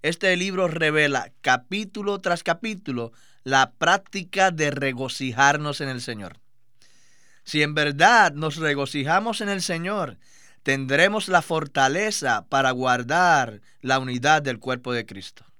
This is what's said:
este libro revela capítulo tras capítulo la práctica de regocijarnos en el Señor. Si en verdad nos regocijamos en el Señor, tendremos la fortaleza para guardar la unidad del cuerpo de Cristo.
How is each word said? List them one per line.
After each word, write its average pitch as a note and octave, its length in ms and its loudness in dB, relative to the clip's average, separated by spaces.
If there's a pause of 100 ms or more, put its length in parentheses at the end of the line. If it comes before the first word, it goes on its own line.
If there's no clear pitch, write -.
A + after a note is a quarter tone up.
este F3 340 0
libro F#3 300 -2
revela D3+ 640 0 (100)
capítulo G3 800 -2
tras F3 220 -2
capítulo E3+ 720 -6 (320)
la C3+ 260 4
práctica F#3+ 800 0
de D3+ 220 -2
regocijarnos C#3 1080 0
en C#3 60 -6
el B2+ 120 -8
Señor. G#2 400 -12 (1040)
Si D3+ 180 -2
en D3 140 -2
verdad D#3+ 560 6
nos D3+ 240 -4
regocijamos D3+ 840 -2
en G3+ 100 -4
el G3 120 -4
Señor, E3+ 560 -6 (460)
tendremos C#3+ 640 0
la F3+ 140 4
fortaleza C#3+ 1040 -2
para C3+ 240 2
guardar B2+ 880 0 (220)
la C3 180 0
unidad C3 420 0
del B2+ 160 -6
cuerpo B2+ 340 -6
de A#2 140 -4
Cristo. - 380 -18 (160)